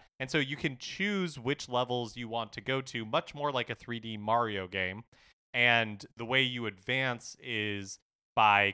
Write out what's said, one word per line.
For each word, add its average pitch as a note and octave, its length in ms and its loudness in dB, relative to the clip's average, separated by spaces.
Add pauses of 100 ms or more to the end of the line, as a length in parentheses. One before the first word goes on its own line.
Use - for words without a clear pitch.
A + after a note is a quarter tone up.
(200)
And C3 100 -6
so D#3+ 100 2
you C#3 180 0
can C#3 200 -2
choose F#3+ 640 -2
which C3 300 -2
levels B2 480 0
you A#2+ 100 -8
want A2+ 260 -6
to A2+ 80 -10
go C3 200 0
to, A#2+ 240 -6
much C#3+ 280 -2
more D3 160 -2
like B2+ 200 -2
a A#2 60 -6
three A#2 260 -8
D A2+ 160 -6
Mario G#2+ 500 2
game. F#2+ 380 -2 (480)
And A#2 520 4 (120)
the A#2 80 -6
way C3 160 2
you B2 240 -2
advance A#2+ 760 -4
is G#2 600 -4 (360)
by G2+ 380 6